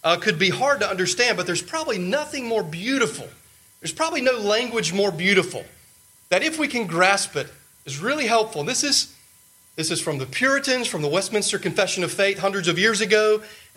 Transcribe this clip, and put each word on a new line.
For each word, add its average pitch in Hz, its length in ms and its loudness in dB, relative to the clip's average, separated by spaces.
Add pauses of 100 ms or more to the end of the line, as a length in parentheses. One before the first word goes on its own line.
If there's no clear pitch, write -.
uh, 170 160 4
could 175 200 0
be 185 120 2
hard 269 320 2
to 196 80 0
understand, 190 480 0
but 180 80 -2
there's 175 160 -4
probably 311 360 -4
nothing 262 480 -4
more 220 160 -2
beautiful. 185 640 -2 (540)
There's 160 140 -8
probably 320 260 -2
no 254 140 2
language 220 580 0
more 196 220 2
beautiful 175 500 2 (640)
that, 190 160 2
if 311 160 -2
we 302 80 0
can 233 200 -2
grasp 185 500 2
it, 127 100 -4 (380)
is 139 140 -10
really 262 280 -2
helpful. 214 380 2
This - 180 -2
is, - 320 0 (640)
this 160 140 -2
is 165 100 -2
from 147 160 -4
the 131 80 -4
Puritans, 262 640 0
from 160 160 -4
the 147 40 2
Westminster 196 500 0
Confession 185 460 0
of 160 80 -2
Faith 196 280 0
hundreds 196 280 0
of 160 100 2
years 208 220 4
ago, 214 440 4 (340)